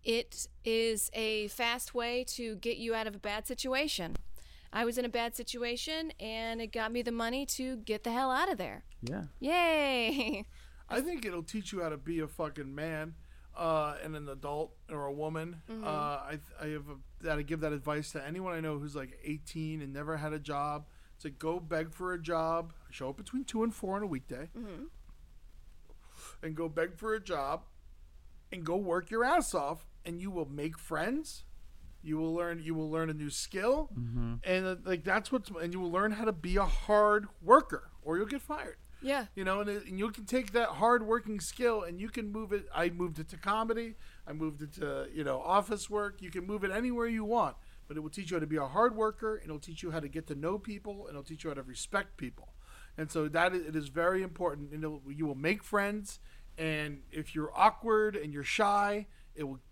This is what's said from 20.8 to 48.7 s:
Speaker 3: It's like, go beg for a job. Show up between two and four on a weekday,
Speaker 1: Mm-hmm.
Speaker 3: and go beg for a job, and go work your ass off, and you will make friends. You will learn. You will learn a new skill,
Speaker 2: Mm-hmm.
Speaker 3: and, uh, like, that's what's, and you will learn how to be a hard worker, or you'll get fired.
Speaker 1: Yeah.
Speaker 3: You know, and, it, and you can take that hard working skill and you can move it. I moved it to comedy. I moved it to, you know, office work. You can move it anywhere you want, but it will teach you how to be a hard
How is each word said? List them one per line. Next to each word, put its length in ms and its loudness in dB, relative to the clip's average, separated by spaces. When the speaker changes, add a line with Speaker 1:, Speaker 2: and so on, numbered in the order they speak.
Speaker 3:
It's 80 -14
like, 120 -8
go 220 -2
beg 340 -2
for 200 -4
a 80 -4
job. 500 2
Show 180 -6
up 80 -8
between 260 -4
two 200 0
and 120 0
four 220 -2
on 60 -2
a 40 -2
weekday, 500 -6
Speaker 1:
Mm-hmm. 280 -10
Speaker 3:
and 120 -4
go 140 -2
beg 260 0
for 180 -2
a 80 0
job, 440 -2
and 140 -6
go 120 2
work 320 2
your 140 2
ass 300 4
off, 320 0
and 160 -6
you 100 -4
will 180 -2
make 280 -4
friends. 680 -2
You 140 0
will 160 2
learn. 300 0
You 100 -2
will 160 0
learn 200 2
a 40 0
new 160 -2
skill, 680 2
Speaker 2:
Mm-hmm. 360 2
Speaker 3:
and, 220 4
uh, 180 0
like, 200 0
that's 280 2
what's, 180 0
and 240 -2
you 60 -2
will 120 0
learn 200 4
how 140 0
to 80 4
be 240 0
a 80 8
hard 640 8
worker, 500 8
or 160 2
you'll 80 4
get 160 -4
fired. 360 -6
Speaker 1:
Yeah. 220 2
Speaker 3:
You 80 -2
know, 180 4
and, 80 0
it, 180 -2
and 100 -6
you 140 2
can 140 -10
take 280 2
that 160 6
hard 380 8
working 320 2
skill 420 2
and 180 -6
you 80 -4
can 240 -4
move 220 -2
it. 180 0
I 180 4
moved 280 -2
it 120 -6
to 80 -10
comedy. 580 2
I 60 -6
moved 280 -2
it 120 -8
to, 380 -2
you 120 -2
know, 180 2
office 480 4
work. 320 -2
You 80 -8
can 160 -4
move 180 -2
it 60 2
anywhere 380 2
you 180 0
want, 300 2
but 100 -6
it 40 -4
will 100 -6
teach 180 -8
you 80 0
how 40 4
to 40 0
be 120 0
a 100 2
hard 280 6